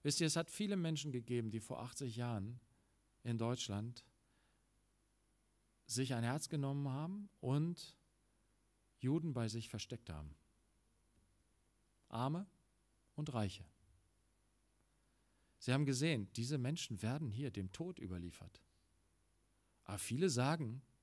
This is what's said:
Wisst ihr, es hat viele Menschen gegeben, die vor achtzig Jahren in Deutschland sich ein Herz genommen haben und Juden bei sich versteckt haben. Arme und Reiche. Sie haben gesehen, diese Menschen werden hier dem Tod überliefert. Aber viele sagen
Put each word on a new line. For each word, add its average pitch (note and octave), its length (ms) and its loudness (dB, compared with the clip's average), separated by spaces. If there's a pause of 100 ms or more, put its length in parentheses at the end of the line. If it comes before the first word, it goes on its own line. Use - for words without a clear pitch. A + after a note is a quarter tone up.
Wisst D3 160 2
ihr, E3 80 6
es D3+ 80 4
hat E3 140 0
viele G3+ 280 0
Menschen D#3 340 0
gegeben, A#2+ 400 0
die A2 80 -2
vor - 200 -6
achtzig A#2+ 360 -6
Jahren A#2+ 440 -2 (640)
in A#2 140 0
Deutschland A2+ 680 0 (1800)
sich B2+ 280 2
ein A#2 100 2
Herz B2+ 260 2
genommen C#3+ 400 0
haben E3+ 400 -4 (100)
und D3 560 2 (1000)
Juden D3+ 360 2
bei A#2 140 2
sich A2 220 -4
versteckt - 400 -8
haben. D2+ 260 -8 (1700)
Arme C#3+ 380 0 (680)
und D3+ 180 -2
Reiche. G2+ 300 0 (2000)
Sie - 120 0
haben C#3 140 6
gesehen, C3+ 480 4
diese B2 240 0
Menschen B2 460 -2
werden C3 260 0
hier A#2+ 220 -2
dem F#2+ 200 -4
Tod F3 280 -8
überliefert. F2+ 640 -8 (1200)
Aber G2+ 160 -6
viele D#3+ 300 2
sagen C3 520 2 (220)